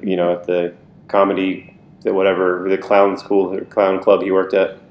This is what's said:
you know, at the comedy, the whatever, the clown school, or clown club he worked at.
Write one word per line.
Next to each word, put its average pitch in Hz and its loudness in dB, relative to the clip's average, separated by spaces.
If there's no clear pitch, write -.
you 95 -2
know, 87 0
at 87 -8
the 87 -2
comedy, 95 -2
the 101 -2
whatever, 92 0
the 95 0
clown 98 2
school, 98 -2
or 95 -6
clown 95 0
club 98 4
he 95 -2
worked 95 0
at. 95 0